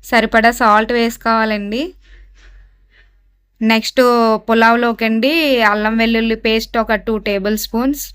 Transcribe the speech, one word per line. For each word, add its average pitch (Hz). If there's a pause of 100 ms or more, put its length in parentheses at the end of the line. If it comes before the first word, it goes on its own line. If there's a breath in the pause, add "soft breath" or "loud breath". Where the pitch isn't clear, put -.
సరిపడా 226
సాల్ట్ 220
వేసుకోవాలండి. 226 (1800 soft breath)
నెక్స్ట్ 226 (400)
పులావ్లోకి 233
అండి 226 (380)
అల్లం 214
వెల్లుల్లి 226
పేస్ట్ 220
ఒక 220 (120)
టూ 220 (120)
టేబుల్ 202
స్పూన్స్ 269 (100)